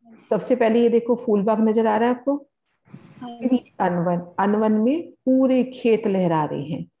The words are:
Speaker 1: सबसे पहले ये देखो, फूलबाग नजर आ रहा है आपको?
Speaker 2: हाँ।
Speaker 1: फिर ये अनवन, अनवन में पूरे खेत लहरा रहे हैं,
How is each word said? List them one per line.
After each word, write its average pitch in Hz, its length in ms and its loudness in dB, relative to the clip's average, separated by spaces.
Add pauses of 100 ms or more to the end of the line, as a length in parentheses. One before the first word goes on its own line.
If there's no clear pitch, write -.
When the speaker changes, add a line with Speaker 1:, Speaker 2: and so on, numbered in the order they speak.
(300)
Speaker 1:
सबसे 226 260 0
पहले 233 260 2
ये 233 80 4
देखो, 233 260 0
फूलबाग 214 440 0
नजर 220 280 2
आ 214 100 0
रहा 233 120 2
है 247 60 0
आपको? 277 320 -6 (680)
Speaker 2:
हाँ। 240 220 -18
Speaker 1:
फिर 247 140 0
ये 240 100 -2 (160)
अनवन, 175 460 -2 (140)
अनवन 214 320 0
में 240 400 -2
पूरे 262 520 2
खेत 226 440 -2
लहरा 175 380 0
रहे 147 180 -8
हैं, 165 220 -8 (140)